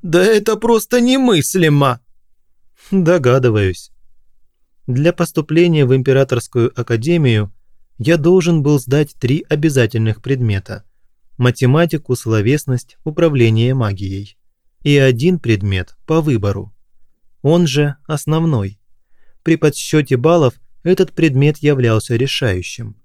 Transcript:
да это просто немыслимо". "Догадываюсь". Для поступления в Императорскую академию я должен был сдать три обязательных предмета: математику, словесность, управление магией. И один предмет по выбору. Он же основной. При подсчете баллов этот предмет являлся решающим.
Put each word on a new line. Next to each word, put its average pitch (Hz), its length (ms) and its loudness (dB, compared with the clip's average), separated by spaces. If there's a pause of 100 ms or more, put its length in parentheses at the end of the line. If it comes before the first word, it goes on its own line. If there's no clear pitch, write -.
да 175 220 2
это 214 340 2
просто 226 420 0
немыслимо". 170 1000 2 (880)
"Догадываюсь". 127 1000 0 (960)
Для 143 260 0
поступления 160 720 0
в 127 100 2
Императорскую 131 840 0
академию 120 760 0 (460)
я 151 180 0
должен 165 460 2
был 147 160 2
сдать 143 400 -2
три 131 280 -2
обязательных 127 760 -2
предмета: 120 600 -4 (520)
математику, 131 760 0
словесность, 120 880 -2
управление 131 720 0
магией. 98 640 -6 (440)
И 143 160 2
один 135 420 2
предмет 98 560 -2 (120)
по 160 140 0
выбору. 101 520 -4 (720)
Он 170 240 2
же 147 280 -2 (120)
основной. 151 720 -4 (640)
При 165 140 0
подсчете 151 600 -2
баллов 151 380 2 (280)
этот 185 300 0
предмет 147 440 0
являлся 120 580 0
решающим. 110 880 -4